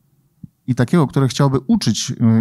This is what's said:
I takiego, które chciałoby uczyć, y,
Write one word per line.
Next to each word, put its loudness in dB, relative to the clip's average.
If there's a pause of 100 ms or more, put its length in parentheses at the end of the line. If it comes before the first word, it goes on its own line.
(680)
I -2
takiego, 0
które 0
chciałoby 0
uczyć, -2
y, -6 (260)